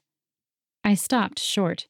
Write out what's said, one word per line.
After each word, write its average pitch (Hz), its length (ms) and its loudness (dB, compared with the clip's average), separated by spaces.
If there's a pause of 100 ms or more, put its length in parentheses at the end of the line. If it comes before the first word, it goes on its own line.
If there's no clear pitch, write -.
(840)
I 208 100 4
stopped - 440 0
short - 520 -2